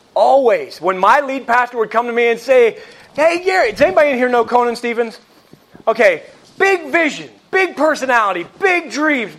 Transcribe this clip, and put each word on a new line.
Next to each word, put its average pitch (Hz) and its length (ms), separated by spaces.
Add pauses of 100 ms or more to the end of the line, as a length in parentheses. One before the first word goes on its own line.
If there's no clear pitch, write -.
(120)
Always. 214 680
When 185 180
my 214 220
lead 269 260
pastor 240 320
would 214 140
come 240 140
to 240 60
me 233 140
and 233 140
say, 247 380 (360)
"Hey, 339 300
Gary," 370 260
does 196 120
anybody 311 280
in 262 60
here 247 120
know 240 160
Conan 240 300
Stevens? 233 460 (640)
Okay, 208 380 (340)
big 381 320
vision. 247 400 (200)
Big 370 260
personality, 240 720 (140)
big 349 320
dreams, 254 460